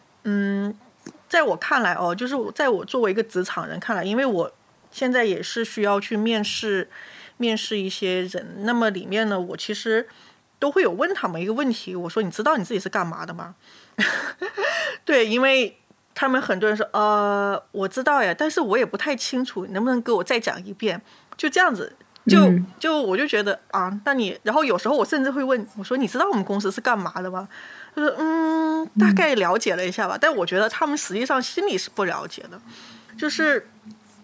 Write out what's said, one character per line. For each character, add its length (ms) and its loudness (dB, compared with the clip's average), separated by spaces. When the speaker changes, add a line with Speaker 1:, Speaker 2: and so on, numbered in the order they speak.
Speaker 1:
嗯， 500 0
在 160 4
我 100 2
看 280 0
来 120 2
哦， 180 0
就 140 -4
是 80 -4
在 160 0
我 160 0
作 180 -2
为 100 2
一 20 0
个 80 0
职 220 -2
场 240 -6
人 100 -6
看 160 -4
来， 80 -4
因 140 -2
为 100 2
我 240 0
现 220 -2
在 120 4
也 160 0
是 240 -4
需 180 -4
要 180 2
去 160 -4
面 260 0
试， 460 -2
面 200 0
试 220 -4
一 100 -2
些 340 -2
人。 400 -8
那 120 0
么 160 2
里 160 -6
面 220 0
呢， 100 0
我 180 -6
其 160 -8
实 360 0
都 140 0
会 100 4
有 80 4
问 240 0
他 140 -4
们 120 -6
一 60 -4
个 60 -2
问 180 0
题， 240 -6
我 140 -6
说 160 0
：“你 60 -2
知 120 -6
道 140 4
你 80 -2
自 100 -8
己 60 0
是 80 -6
干 180 0
嘛 180 -10
的 80 -12
吗？” 220 -14
<laughs> 1080 -4
对， 240 4
因 140 2
为 340 2
他 160 0
们 140 2
很 160 -2
多 100 2
人 80 2
说 160 0
：“呃， 800 2
我 160 -4
知 160 -4
道 180 4
呀， 160 2
但 140 0
是 100 0
我 160 2
也 80 4
不 120 -8
太 180 -2
清 300 -2
楚， 200 -8
你 80 -12
能 120 0
不 40 2
能 140 2
给 80 -2
我 140 4
再 160 0
讲 240 -4
一 80 -12
遍？” 280 -2
就 120 -2
这 120 2
样 140 4
子， 180 -6
就， 180 10
Speaker 2:
嗯。 180 6
Speaker 1:
就 240 2
我 140 0
就 100 2
觉 160 2
得， 160 -2
啊， 200 -2
那 100 2
你， 300 -2
然 100 0
后 100 4
有 140 2
时 100 0
候 80 4
我 80 4
甚 200 0
至 40 2
会 140 -2
问， 240 0
我 60 -8
说 160 -2
：“你 80 2
知 100 -4
道 140 2
我 20 0
们 120 2
公 160 -2
司 100 0
是 100 -6
干 160 2
嘛 240 -4
的 80 -6
吗？” 200 -8
他 80 -4
说 160 2
：“嗯， 720 0
大 120 8
概 220 4
了 240 2
解 160 0
了 100 -2
一 60 -2
下 160 -2
吧。” 80 -2
Speaker 2:
嗯。 60 -6
Speaker 1:
但 160 4
我 100 0
觉 140 2
得 80 4
他 180 -2
们 100 0
实 160 -6
际 140 -2
上 160 0
心 240 -2
里 100 0
是 140 -4
不 140 -2
了 200 -4
解 240 -14
的。 120 -20
就 100 -2
是， 380 2